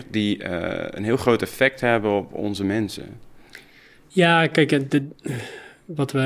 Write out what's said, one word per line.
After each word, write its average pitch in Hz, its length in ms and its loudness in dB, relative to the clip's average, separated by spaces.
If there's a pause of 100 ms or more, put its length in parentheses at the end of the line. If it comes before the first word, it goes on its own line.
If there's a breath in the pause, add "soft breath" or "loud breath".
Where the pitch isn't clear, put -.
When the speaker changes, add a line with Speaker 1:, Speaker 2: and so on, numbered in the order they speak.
(100)
Speaker 1:
die, 104 320 0
eh, 87 480 -4
een 101 140 -8
heel 117 120 2
groot 120 260 2
effect 131 380 -2
hebben 107 360 2
op 95 160 -4
onze 101 320 -4
mensen? 104 420 -2 (1000 loud breath)
Speaker 2:
Ja, 170 380 4
kijk, 156 260 4
eh, 143 160 4
de, 143 140 2 (840 loud breath)
wat 147 280 -4
we, 139 140 0